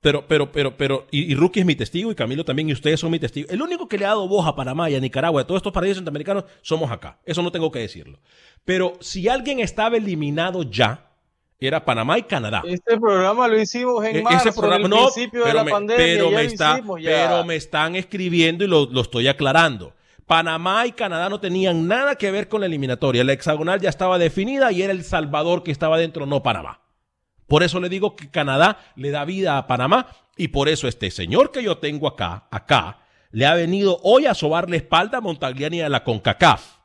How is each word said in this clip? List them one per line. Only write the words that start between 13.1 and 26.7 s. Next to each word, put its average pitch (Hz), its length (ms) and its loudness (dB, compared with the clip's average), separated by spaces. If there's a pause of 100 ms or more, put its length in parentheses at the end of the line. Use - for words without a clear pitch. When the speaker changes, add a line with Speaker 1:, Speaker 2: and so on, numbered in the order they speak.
Speaker 2:
lo 220 100 4
hicimos 240 460 -2
en 220 120 -2
Speaker 1:
E-, - 20 2
ese - 40 -2
Speaker 2:
marzo, 247 280 4
en - 40 -6
Speaker 1:
programa, 208 300 2
Speaker 2:
el 185 60 2
Speaker 1:
no, 208 60 4 (140)
Speaker 2:
principio 240 300 -6
de 233 60 4
Speaker 1:
pero 226 100 2
Speaker 2:
la 220 80 2
Speaker 1:
me, 202 80 -2
Speaker 2:
pandemia, 208 320 2
Speaker 1:
pero - 260 2
Speaker 2:
ya - 60 2
Speaker 1:
me - 60 2
Speaker 2:
lo - 60 0
Speaker 1:
está, 160 260 2
Speaker 2:
hicimos, 190 280 -6
ya. 160 80 -2
Speaker 1:
pero 170 340 2
me 170 120 -4
están 156 400 -4
escribiendo 175 680 0
y 202 40 -2
lo, 156 180 4
lo 127 140 -2
estoy 120 260 -2
aclarando. 139 680 2 (340)
Panamá 170 600 0
y 247 60 -4
Canadá 180 360 -4
no 202 120 -6
tenían 180 480 0
nada 269 280 0
que 202 140 -2
ver 208 180 -4
con 214 120 -2
la 202 60 -2
eliminatoria. 131 580 0
La 135 80 2
hexagonal 156 480 -2
ya 190 80 0
estaba 185 300 0
definida 226 520 2
y 180 120 0
era 196 100 0
El 185 100 -4
Salvador 156 600 -2
que 160 100 -8
estaba 160 260 2
dentro, 160 280 -4
no 139 160 0
Panamá. 87 400 -4 (640)